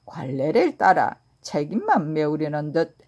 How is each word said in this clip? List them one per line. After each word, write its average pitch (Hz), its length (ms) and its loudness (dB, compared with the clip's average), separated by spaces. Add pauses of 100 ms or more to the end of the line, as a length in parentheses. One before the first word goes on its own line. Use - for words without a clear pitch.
관례를 147 720 -2
따라 165 380 4 (240)
책임만 180 720 -2
메우려는 151 640 -2
듯 165 240 -2 (100)